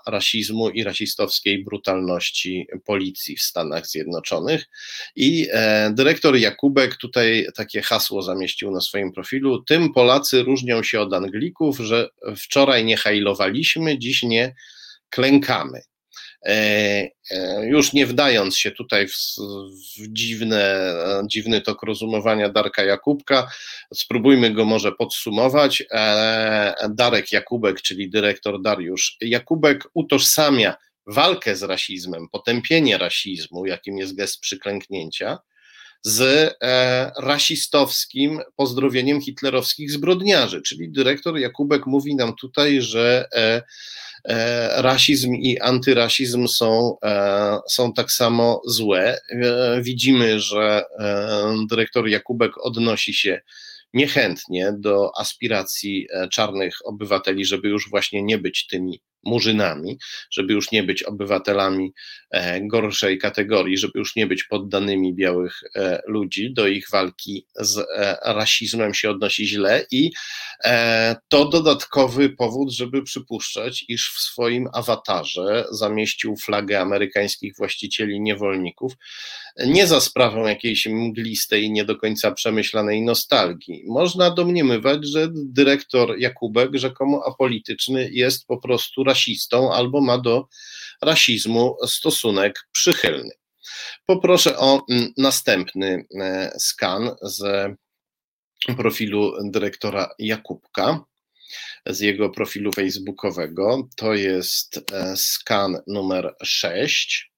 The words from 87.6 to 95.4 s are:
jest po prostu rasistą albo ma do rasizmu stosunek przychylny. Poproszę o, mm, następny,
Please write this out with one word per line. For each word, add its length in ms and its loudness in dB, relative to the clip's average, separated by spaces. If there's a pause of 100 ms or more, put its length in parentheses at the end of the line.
jest 340 0
po 100 -2
prostu 480 -2
rasistą 680 2
albo 280 2
ma 180 2
do 300 0 (540)
rasizmu 760 2 (100)
stosunek 840 0
przychylny. 580 0 (760)
Poproszę 520 4
o, 320 6
mm, 260 0
następny, 880 0 (160)